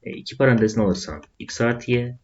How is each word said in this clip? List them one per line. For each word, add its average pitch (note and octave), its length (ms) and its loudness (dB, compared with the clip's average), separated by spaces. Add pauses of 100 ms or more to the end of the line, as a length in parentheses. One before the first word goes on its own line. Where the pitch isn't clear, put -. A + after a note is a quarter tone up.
E, - 80 -10
iki - 260 -14
parantezine A2+ 460 4
alırsam F2 380 -2 (180)
x - 220 -6
artı A#2+ 300 0
y B2 320 -2